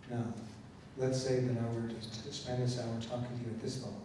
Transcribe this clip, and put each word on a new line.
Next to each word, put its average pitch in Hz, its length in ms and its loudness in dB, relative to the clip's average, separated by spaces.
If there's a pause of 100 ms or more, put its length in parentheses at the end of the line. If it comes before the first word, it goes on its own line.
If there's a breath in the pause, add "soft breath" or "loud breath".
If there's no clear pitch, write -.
(100)
Now, 120 140 0 (720)
let's 131 240 4
say 127 200 6
that 123 180 4
I 117 160 2
were 117 140 0
to 117 60 -2
t-, - 360 -6
spend 127 320 0
this 123 160 4
hour 117 220 0
talking 123 380 -2
to 120 60 -4
you 113 60 -2
at 110 120 -4
this 127 200 -2
level. 104 220 -6